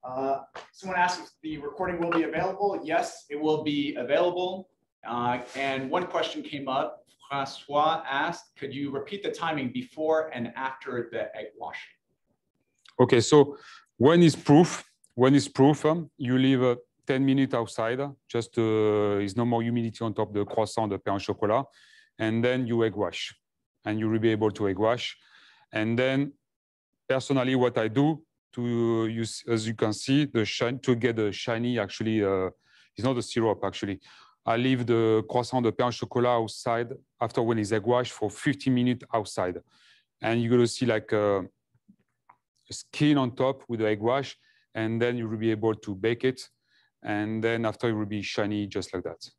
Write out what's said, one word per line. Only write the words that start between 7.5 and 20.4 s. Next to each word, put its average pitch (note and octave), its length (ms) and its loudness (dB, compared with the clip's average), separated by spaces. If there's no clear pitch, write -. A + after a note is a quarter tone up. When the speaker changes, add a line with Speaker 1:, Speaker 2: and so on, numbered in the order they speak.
Speaker 1:
asked, D3+ 480 -4
"Could C3 160 -10
you C#3 200 -8
repeat G3+ 320 -8
the - 80 -4
timing D3 400 -4
before D#3 600 -2
and - 240 -8
after C3 560 -8
the A2 240 -8
egg G#2+ 120 -12
washing?" - 380 -14
Speaker 2:
Okay, B2+ 200 6
so C#3+ 380 6
when D#3+ 240 8
it's D#3+ 140 8
proof, - 480 6
when C3 180 6
it's C#3 140 4
proof, C#3+ 380 4
um, D#3+ 320 0
you B2+ 200 0
leave, C3 240 4
uh, B2 140 4
ten C3+ 180 2
minutes C3+ 300 2
outside, A#2 440 -2
uh, C#3+ 120 -6
just, - 320 -4
uh, G#2+ 600 4
is G2+ 160 -2
no A#2+ 80 0
more A#2 200 0
humidity A#2 420 -2
on A2 80 -4
top G#2+ 140 -2
of G2+ 80 -8
the G2+ 100 0